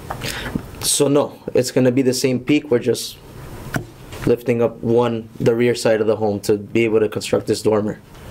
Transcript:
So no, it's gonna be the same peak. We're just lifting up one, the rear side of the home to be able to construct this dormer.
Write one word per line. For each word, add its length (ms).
So 280
no, 300
it's 160
gonna 220
be 100
the 120
same 260
peak. 300
We're 80
just 380
lifting 360
up 200
one, 460
the 160
rear 200
side 260
of 60
the 100
home 240
to 180
be 260
able 160
to 80
construct 380
this 160
dormer. 380